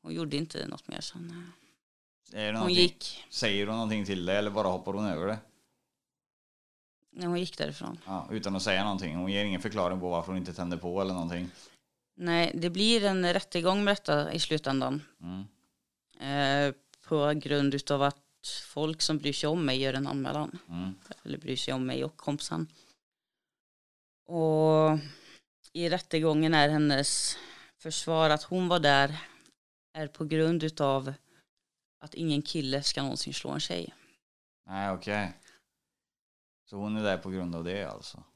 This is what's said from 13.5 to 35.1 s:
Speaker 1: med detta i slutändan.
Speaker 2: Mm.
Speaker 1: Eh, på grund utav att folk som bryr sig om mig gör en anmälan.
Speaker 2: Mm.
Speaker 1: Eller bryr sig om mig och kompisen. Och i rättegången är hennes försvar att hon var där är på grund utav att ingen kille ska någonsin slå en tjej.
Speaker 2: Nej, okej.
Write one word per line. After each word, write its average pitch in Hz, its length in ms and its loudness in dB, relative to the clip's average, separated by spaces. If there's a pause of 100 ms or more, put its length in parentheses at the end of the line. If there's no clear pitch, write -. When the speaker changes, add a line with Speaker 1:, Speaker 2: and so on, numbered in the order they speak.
Speaker 1:
med 202 80 4
detta 151 420 0
i 160 60 -2
slutändan. 135 600 0 (200)
Speaker 2:
Mm. 92 220 -8 (760)
Speaker 1:
Eh, 139 540 2 (340)
på 151 280 4
grund 143 400 2
utav 139 280 2
att 143 200 0 (440)
folk 156 340 -4
som 156 160 2
bryr 143 160 -2
sig 147 160 0
om 165 160 2
mig 131 140 2
gör 135 140 0
en 135 140 -2
anmälan. 139 520 -4 (100)
Speaker 2:
Mm. 175 260 -6 (280)
Speaker 1:
Eller 139 140 -8
bryr 143 180 -6
sig - 180 -4
om 131 120 -2
mig 131 180 -4
och 147 140 -8
kompisen. 156 500 -4 (1600)
Och 156 720 4 (760)
i 170 160 -2
rättegången 160 640 2
är 147 160 8
hennes 147 680 2 (400)
försvar 160 520 2
att 151 140 4
hon 185 240 0
var 175 120 4
där 143 380 6 (760)
är 156 140 -6
på 156 180 -8
grund 160 380 4
utav 139 500 0 (840)
att - 140 -18
ingen 151 280 0
kille 143 420 -2
ska - 180 0
någonsin - 320 -4
slå - 180 -6
en - 80 -2
tjej. - 340 -6 (720)
Speaker 2:
Nej, 98 260 -4
okej. 95 420 -2 (1400)